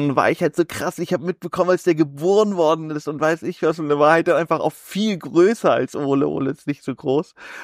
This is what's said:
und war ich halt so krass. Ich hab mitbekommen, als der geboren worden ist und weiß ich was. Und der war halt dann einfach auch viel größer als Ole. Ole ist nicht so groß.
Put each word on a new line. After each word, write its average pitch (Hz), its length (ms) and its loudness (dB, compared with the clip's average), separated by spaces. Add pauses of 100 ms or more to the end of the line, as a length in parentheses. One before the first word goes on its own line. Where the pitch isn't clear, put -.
(120)
und 123 40 -4
war 120 160 4
ich - 100 -4
halt 160 140 -2
so 170 100 2
krass. - 340 -8
Ich 165 120 -6
hab 175 80 -2
mitbekommen, 175 520 -2
als 175 120 0
der 175 120 2
geboren 175 600 2
worden 160 360 0
ist 151 180 -8
und 151 100 -8
weiß 160 240 0
ich 180 180 -8
was. 165 180 0
Und 151 100 -4
der 147 100 2
war 151 140 6
halt 165 160 2
dann 151 80 2
einfach 160 240 0
auch 156 100 -2
viel 208 460 -4
größer 170 560 2
als 131 240 -2
Ole. 139 320 0
Ole 143 220 -4
ist - 160 -14
nicht 147 180 -6
so 131 100 -6
groß. 147 400 -2 (280)